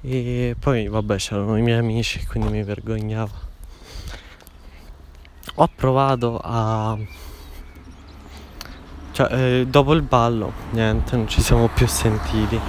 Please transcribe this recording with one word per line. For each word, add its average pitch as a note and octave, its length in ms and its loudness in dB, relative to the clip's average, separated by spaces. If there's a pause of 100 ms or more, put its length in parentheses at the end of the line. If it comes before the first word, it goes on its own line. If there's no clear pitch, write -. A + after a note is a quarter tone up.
E B2 580 -2
poi A#2 280 2
vabbè, G#2 300 0
c'erano G#2 400 0
i A2+ 40 4
miei A#2 160 4
amici, A#2 480 0
quindi A2 240 -2
mi G#2+ 140 -2
vergognavo. G#2+ 840 -6 (2000)
Ho E3 200 4
provato C3 680 2
a, A2 560 -2 (2250)
cioè, - 220 2
eh, B2+ 340 4
dopo C#3 260 6
il D#3+ 80 4
ballo, A#2 520 2 (180)
niente, A2 440 2
non A2 120 0
ci - 140 2
siamo A#2 260 6
più A#2+ 200 4
sentiti. G#2+ 800 0